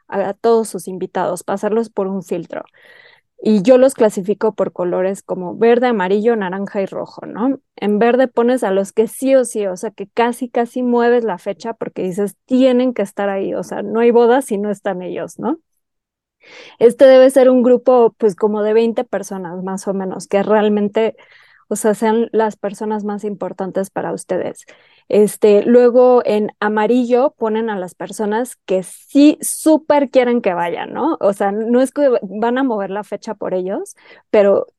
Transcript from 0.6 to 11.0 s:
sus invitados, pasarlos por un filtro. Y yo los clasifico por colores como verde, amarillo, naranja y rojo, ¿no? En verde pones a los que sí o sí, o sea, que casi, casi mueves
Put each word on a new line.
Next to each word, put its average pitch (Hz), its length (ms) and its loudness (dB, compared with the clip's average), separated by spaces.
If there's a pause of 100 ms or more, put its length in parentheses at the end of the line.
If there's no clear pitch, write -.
sus - 180 -12
invitados, 185 560 -6
pasarlos 214 480 -4
por 196 160 -4
un 190 160 -6
filtro. - 420 -10 (760)
Y 214 200 2
yo 254 140 6
los 262 180 4
clasifico 208 600 0
por 190 180 -4
colores 185 500 -4
como 180 340 -8
verde, 240 320 2
amarillo, 208 480 0
naranja 196 440 -6
y 190 60 -2
rojo, - 400 -12
¿no? 254 320 -4 (160)
En 208 240 -2
verde 240 300 2
pones 247 340 0
a 202 80 0
los 196 220 -2
que 220 160 0
sí 269 260 -2
o 254 100 4
sí, 214 220 -4
o 185 100 -6
sea, 214 140 -8
que 196 160 -14
casi, 240 420 -2
casi 240 360 -4
mueves 240 400 2